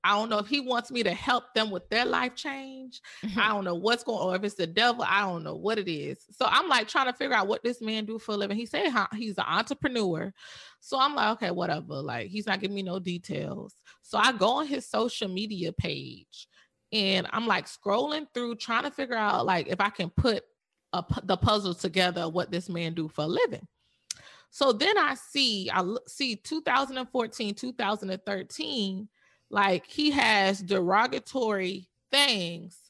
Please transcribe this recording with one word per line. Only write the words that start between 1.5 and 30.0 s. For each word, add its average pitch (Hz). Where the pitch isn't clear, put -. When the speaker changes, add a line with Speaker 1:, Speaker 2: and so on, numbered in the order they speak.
Speaker 1:
them 220
with 185
their 240
life 254
change. 269
Speaker 2:
Mm-hmm. 202
Speaker 1:
I 202
don't 208
know 175
what's 226
going 220
on, 185
or -
if 190
it's 208
the 175
devil. 233
I 196
don't 175
know 156
what 202
it 190
is. 147
So -
I'm, 277
like, 240
trying 277
to 247
figure 269
out 196
what -
this 240
man 220
do 220
for 214
a 208
living. 202
He 226
said 339
ho-, 233
he's 214
an -
entrepreneur. 202
So -
I'm 285
like, 214
"Okay, 196
whatever." 170
Like, 117
he's 208
not 196
giving 196
me 196
no 180
details. 175
So -
I 240
go 202
on 302
his 269
social 220
media 185
page, 135
and 190
I'm, 226
like, 196
scrolling 285
through, 240
trying 233
to 285
figure 254
out, 208
like, 180
if 185
I 202
can 175
put 226
a 175
pu-, -
the 185
puzzle 208
together, 175
what 170
this 175
man 170
do 165
for 156
a 156
living. -
So 269
then 349
I 285
see, 233
I -
l-, 196
see 254
two 311
thousand 269
and 254
fourteen, 220
two 247
thousand 208
and 190
thirteen, 202
like, 196
he 302